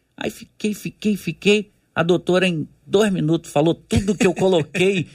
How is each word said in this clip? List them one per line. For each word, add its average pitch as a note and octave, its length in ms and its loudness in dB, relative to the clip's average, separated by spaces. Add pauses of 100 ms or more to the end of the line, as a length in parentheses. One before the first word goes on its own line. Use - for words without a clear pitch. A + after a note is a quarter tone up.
(140)
Aí - 160 -8
fiquei, - 440 -8
fiquei, G3+ 420 -4
fiquei. G3 540 -2 (240)
A E3 80 -2
doutora, F3 440 2
em D#3 220 -4 (200)
dois G3+ 240 2
minutos, D#3+ 380 -2
falou D#3 240 2
tudo G#3 400 -2
que G3 120 0
eu F3+ 80 2
coloquei F#3 800 0